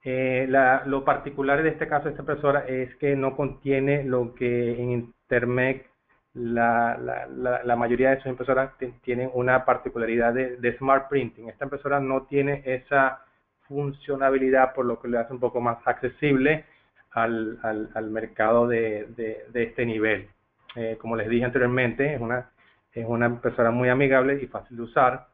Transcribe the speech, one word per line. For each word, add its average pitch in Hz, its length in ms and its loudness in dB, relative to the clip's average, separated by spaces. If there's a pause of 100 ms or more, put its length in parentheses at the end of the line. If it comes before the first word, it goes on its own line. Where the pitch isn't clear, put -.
Eh, 131 440 0
la, 131 380 6
lo 139 180 -2
particular 139 560 0
de 160 100 2
este 156 180 -6
caso 147 160 -2
de 156 60 -4
esta - 120 -12
impresora 143 460 0
es 127 280 -4
que 143 200 0
no 135 180 -2
contiene 139 680 0
lo 123 280 -2
que 120 480 -2
en 123 120 -2
Intermec 123 1000 -2 (440)
la, 117 640 0
la, 123 300 -6
la, 123 380 -4
la 120 120 2
mayoría 120 340 2
de 135 80 2
sus - 80 -10
impresoras 131 520 -2
ti-, 123 240 -8
tienen 123 320 -2
una 127 300 2
particularidad 117 680 0
de, 123 240 -2
de 120 220 -2
smart 135 300 2
printing. 117 400 -4
Esta 123 160 -10
impresora 143 340 -2
no 135 240 -2
tiene 139 420 -2
esa 131 600 0 (420)
funcionalidad, 135 1040 2
por 127 140 -2
lo 117 140 -2
que 120 80 -10
le 120 100 -2
hace 117 140 -4
un 123 80 -8
poco 123 200 -2
más 117 240 -2
accesible 139 800 0 (460)
al, 113 520 -4
al, 110 300 -4
al 110 180 -6
mercado 110 580 2
de, 113 380 -2 (100)
de, 113 320 -8
de 117 160 -2
este 117 200 -4
nivel. 110 440 0 (480)
Eh, 113 240 -6
como 117 160 -6
les 110 120 -4
dije 120 160 2
anteriormente, 127 680 0
es 123 60 -6
una, 120 300 -4 (420)
es 113 120 -8
una 117 220 2
impresora 120 460 2
muy 123 160 2
amigable 135 520 4
y 127 60 -8
fácil 117 300 -14
de 117 80 -10
usar. 127 500 2